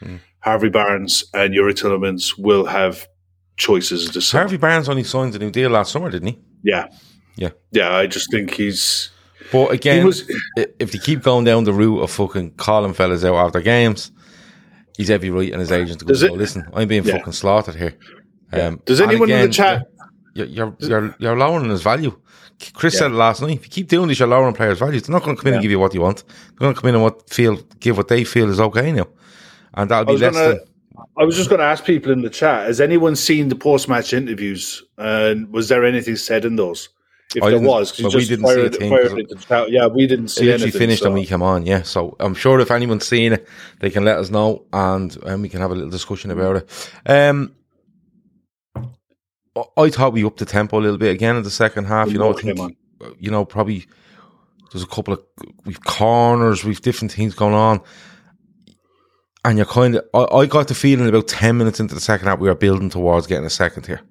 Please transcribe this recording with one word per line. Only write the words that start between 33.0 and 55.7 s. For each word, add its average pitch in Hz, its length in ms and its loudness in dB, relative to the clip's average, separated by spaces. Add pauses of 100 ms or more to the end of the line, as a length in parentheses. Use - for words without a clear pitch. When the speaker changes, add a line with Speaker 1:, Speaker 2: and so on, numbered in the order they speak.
Speaker 2:
seen 147 340 0
the 131 60 -2
post-match 135 580 0
interviews, 104 720 -6 (140)
and 107 540 -2
was 110 180 -2
there 123 160 4
anything 117 300 0
said 110 300 -2
in 113 100 -2
those? 90 340 -4 (460)
If 120 60 -2
Speaker 1:
I 104 80 4
Speaker 2:
there 120 100 4
Speaker 1:
didn't, 120 80 2
Speaker 2:
was, 113 240 2
'cause - 80 -14
you 117 60 -2
Speaker 1:
well, 101 80 0
we 131 60 4
Speaker 2:
just 120 100 0
Speaker 1:
didn't 113 160 -2
see 127 60 4
a 127 40 4
Speaker 2:
fired, 117 200 0
Speaker 1:
thing, 101 160 -4
Speaker 2:
fired 127 180 4
Speaker 1:
'cause 98 40 -4
it 104 80 -6
Speaker 2:
into 104 140 -14
the 95 80 -20
chat. 117 280 -2
Yeah, 120 160 4
we 127 200 2
didn't 120 200 0
see - 160 -2
Speaker 1:
it - 20 4
literally 120 200 2
Speaker 2:
anything, 101 140 -4
Speaker 1:
finished 113 220 2
Speaker 2:
so. 104 60 0
Speaker 1:
and 98 80 0
we 98 100 -2
came 90 160 -2
on, 90 240 0
yeah. 92 160 0
So 87 380 -6
I'm 95 160 -2
sure 131 240 4
if 120 120 2
anyone's 120 360 0
seen 117 260 2
it, 110 140 -2 (320)
they 98 100 -4
can 101 160 -2
let 107 140 2
us 92 120 -6
know, 107 420 0
and, 95 500 -2
and 95 200 -6
we 98 60 -8
can 90 120 -10
have 92 100 -2
a 92 40 -6
little 80 160 -8
discussion 92 400 -10
about 92 260 -2
it. - 320 -12 (180)
Um, 143 460 2 (2000)
I, 120 80 -6 (140)
I 156 120 4
thought 131 240 0
we 113 100 0
upped 104 160 -4
the 107 60 -6
tempo 104 340 -2
a - 20 2
little 104 160 0
bit 104 160 2
again 113 220 0
in 117 80 -4
the 101 80 -10
second 107 340 -2
half. 107 220 0
Speaker 2:
The 104 60 -2
Speaker 1:
You 101 60 -2
know, 104 60 2
I 110 60 2
Speaker 2:
more 98 80 -6
came 107 160 -6
Speaker 1:
think, 90 220 -10 (240)
Speaker 2:
on. 58 180 -20
Speaker 1:
you 98 120 -8
know, 104 140 0
probably 101 400 -4 (840)
there's 90 120 -10
a 90 40 -10
couple 98 260 -6
of, - 80 -6 (440)
we've 90 180 -14